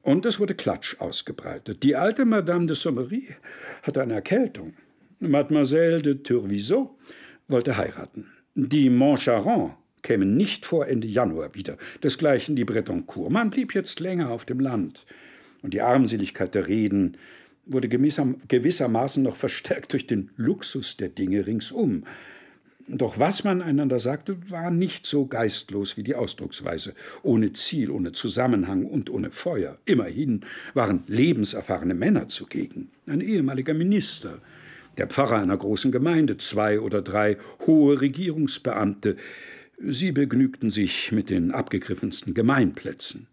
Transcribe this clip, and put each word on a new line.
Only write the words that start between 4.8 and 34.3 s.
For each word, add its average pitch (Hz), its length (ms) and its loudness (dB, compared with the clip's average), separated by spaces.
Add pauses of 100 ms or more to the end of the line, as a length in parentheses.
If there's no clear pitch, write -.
Mademoiselle 151 800 4
de 143 220 2
Tourviseau 113 720 0 (500)
wollte 123 300 2
heiraten. - 520 -6 (260)
Die 139 340 4
Montcharrat 127 880 4 (240)
kämen 101 340 2
nicht 196 300 0
vor 156 220 0
Ende 117 220 -2
Januar 90 460 -2
wieder, 98 220 -10 (260)
desgleichen 143 540 2
die 120 80 2
Bretoncourt. - 680 -4
Man 220 200 2
blieb 247 240 -2
jetzt - 260 -4
länger 170 300 -2
auf 117 160 -8
dem 131 140 -2
Land. 120 440 -2 (560)
Und 95 140 -8
die 104 80 0
Armseligkeit 113 720 2
der 90 140 0
Reden 101 500 2 (500)
wurde 127 200 0
gemissam-, 135 600 2
gewissermaßen 127 760 2
noch 127 140 0
verstärkt - 560 -4
durch 127 140 -2
den 104 300 -2
Luxus - 600 -4
der 95 120 -6
Dinge 95 380 -2
ringsum. 113 580 -2 (840)
Doch 120 280 -2
was 160 260 2
man 190 160 2
einander 143 380 0
sagte, 147 400 -4 (120)
war 170 200 -6
nicht 175 340 -2
so 143 220 0
geistlos 101 720 -4
wie 107 40 -8
die 123 120 -2
Ausdrucksweise, 95 800 -6 (280)
ohne 120 300 2
Ziel, - 380 -2
ohne - 220 -4
Zusammenhang 104 760 0
und - 240 -4
ohne 98 200 -4
Feuer. 117 540 -6
Immerhin 113 560 0 (320)
waren 101 340 2
lebenserfahrene 104 880 0
Männer 135 340 2
zugegen, - 600 -8 (160)
ein 156 140 -2
ehemaliger 143 540 0
Minister, 165 640 0 (560)